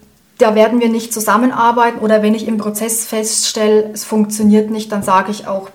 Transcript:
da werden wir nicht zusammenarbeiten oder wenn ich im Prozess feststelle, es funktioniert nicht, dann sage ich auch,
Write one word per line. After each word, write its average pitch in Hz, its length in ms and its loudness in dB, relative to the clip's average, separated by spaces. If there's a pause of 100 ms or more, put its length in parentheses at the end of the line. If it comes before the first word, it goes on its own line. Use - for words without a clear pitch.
(380)
da 214 160 0
werden 226 240 4
wir 240 100 2
nicht 226 240 -4
zusammenarbeiten 233 880 0
oder 214 240 2
wenn 214 140 2
ich 214 100 -8
im 220 100 -2
Prozess 208 480 -4
feststelle, 214 880 0
es - 120 -12
funktioniert 214 680 2
nicht, 214 220 -6
dann 208 100 -4
sage 196 300 2
ich - 160 -10
auch, 190 260 -8